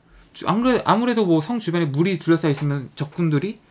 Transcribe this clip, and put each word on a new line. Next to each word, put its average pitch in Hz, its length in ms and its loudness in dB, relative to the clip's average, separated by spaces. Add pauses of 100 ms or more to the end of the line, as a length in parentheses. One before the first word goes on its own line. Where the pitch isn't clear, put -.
(320)
주-, - 160 -8
아무래-, 233 360 2
아무래도 220 420 2
뭐 165 140 4
성 233 180 -4
주변에 170 280 -2
물이 160 320 0
둘러싸여 165 320 2
있으면 143 440 -4
적군들이 156 640 -2 (100)